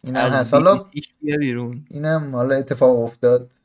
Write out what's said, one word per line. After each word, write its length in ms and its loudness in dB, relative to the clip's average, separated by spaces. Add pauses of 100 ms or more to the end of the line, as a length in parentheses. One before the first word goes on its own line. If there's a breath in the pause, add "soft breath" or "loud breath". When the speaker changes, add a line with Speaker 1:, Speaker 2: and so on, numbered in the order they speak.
Speaker 1:
اینم 220 -2
Speaker 2:
از 80 0
Speaker 1:
هست. 200 0
حالا 220 6
Speaker 2:
بریتیش 460 -12
بیا 160 -4
بیرون. 520 -6
Speaker 1:
اینم 460 -4
حالا 200 0
اتفاق 440 2
افتاد. 520 0 (140)